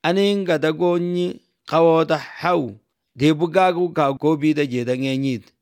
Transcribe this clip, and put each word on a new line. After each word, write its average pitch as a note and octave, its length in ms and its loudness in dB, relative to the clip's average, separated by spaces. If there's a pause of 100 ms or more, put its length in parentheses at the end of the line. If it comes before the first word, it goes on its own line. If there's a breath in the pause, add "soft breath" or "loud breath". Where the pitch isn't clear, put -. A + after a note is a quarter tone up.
Aninga F#3+ 560 0
da D#3+ 140 0
gonyi F3 680 -2 (260)
kawoda D#3+ 520 2
hau. C#3+ 580 -4 (400)
Debugagu E3+ 760 2
ka C#3+ 200 0
gobi D3+ 420 0
da D3 120 0
jeda B2 300 -4
ngenyid. C3+ 460 -4 (200)